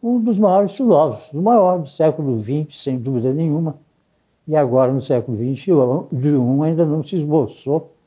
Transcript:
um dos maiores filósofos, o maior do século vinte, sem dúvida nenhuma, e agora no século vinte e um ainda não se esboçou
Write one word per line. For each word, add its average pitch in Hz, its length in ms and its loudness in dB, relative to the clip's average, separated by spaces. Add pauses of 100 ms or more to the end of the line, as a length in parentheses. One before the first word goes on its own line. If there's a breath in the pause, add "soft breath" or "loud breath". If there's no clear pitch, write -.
um 240 200 0
dos 220 180 0
maiores 202 340 4
filósofos, 156 600 0
o 147 100 -6
maior 190 380 4
do 147 80 -10
século 151 500 -2
vinte, 143 400 -6
sem 131 200 -6
dúvida 127 340 -2
nenhuma, 156 420 -2 (720)
e 151 80 -4
agora 131 380 2
no 139 100 -2
século 127 340 -2
vinte 127 300 -6
e 190 60 2
um 135 880 0
ainda 160 240 0
não 151 160 -2
se - 140 -8
esboçou 151 760 -4 (140)